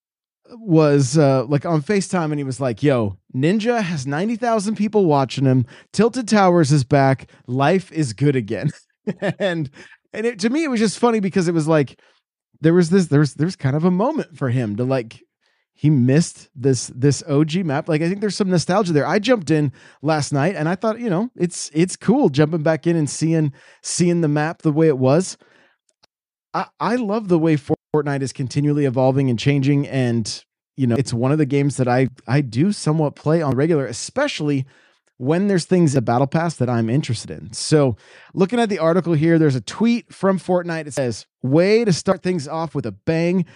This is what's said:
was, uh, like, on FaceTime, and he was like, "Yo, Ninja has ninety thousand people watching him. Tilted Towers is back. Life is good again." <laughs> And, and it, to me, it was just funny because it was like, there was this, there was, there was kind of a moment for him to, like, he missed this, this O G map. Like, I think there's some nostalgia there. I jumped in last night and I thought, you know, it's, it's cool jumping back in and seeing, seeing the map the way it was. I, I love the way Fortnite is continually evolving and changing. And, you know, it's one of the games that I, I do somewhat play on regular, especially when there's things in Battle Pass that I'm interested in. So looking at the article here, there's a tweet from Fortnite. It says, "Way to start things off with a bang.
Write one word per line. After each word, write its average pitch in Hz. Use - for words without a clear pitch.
was, 156
uh, 135
like, 139
on 165
FaceTime, 180
and 147
he 143
was 131
like, 123
"Yo, 123
Ninja 214
has 160
ninety 185
thousand 220
people 208
watching 139
him. 131
Tilted 233
Towers 175
is 147
back. 135
Life 143
is 151
good 139
again." 110
<laughs> 208
And, 170
and 220
it, 240
to 208
me, 302
it 302
was 240
just 214
funny 233
because 190
it 175
was 156
like, 156
there 160
was 175
this, 180
there 143
was, 147
there 147
was 185
kind 131
of 156
a 185
moment 208
for 135
him 117
to, 123
like, 120
he -
missed 135
this, 131
this 135
O 147
G 160
map. 135
Like, 156
I 170
think 202
there's 202
some 196
nostalgia 180
there. 139
I 165
jumped 202
in 147
last 151
night 151
and 151
I 175
thought, 220
you 240
know, 208
it's, -
it's 170
cool 202
jumping 151
back 160
in 170
and 156
seeing, 156
seeing 175
the 160
map 151
the 160
way 160
it 143
was. 147
I, 175
I 180
love 220
the 175
way 156
Fortnite 143
is 127
continually 147
evolving 131
and 117
changing. 143
And, 120
you 131
know, 117
it's 131
one 123
of 156
the 156
games 139
that 127
I, 127
I 127
do 139
somewhat 151
play 160
on 147
regular, 143
especially 147
when 165
there's 190
things 170
in 131
Battle 123
Pass 165
that 120
I'm 117
interested 123
in. 76
So 139
looking 190
at 233
the 196
article 165
here, 160
there's 151
a 127
tweet -
from 190
Fortnite. 170
It 147
says, 127
"Way 180
to 208
start 175
things 180
off 160
with 139
a 110
bang. 165